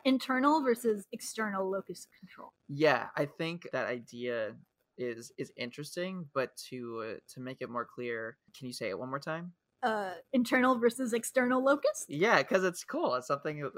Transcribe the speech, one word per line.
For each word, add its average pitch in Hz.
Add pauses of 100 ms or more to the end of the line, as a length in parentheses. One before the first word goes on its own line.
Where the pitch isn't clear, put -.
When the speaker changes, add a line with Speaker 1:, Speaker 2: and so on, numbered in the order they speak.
Speaker 1:
internal 269
versus 226
external 202
locus 190
of -
control. - (160)
Speaker 2:
Yeah, 139
I 147
think 165
that 123
idea 120 (420)
is, 117
is -
interesting, 160
but 131 (120)
to, 113
uh, - (140)
to 135
make 131
it 123
more 120
clear, 117 (200)
can 131
you 123
say 117
it 95
one 127
more 139
time? 165 (300)
Speaker 1:
Uh, 208 (180)
internal 254
versus 233
external 247
locus. 285
Speaker 2:
Yeah, 170
'cause 190
it's 180
cool. 277
It's 127
something 147
that 135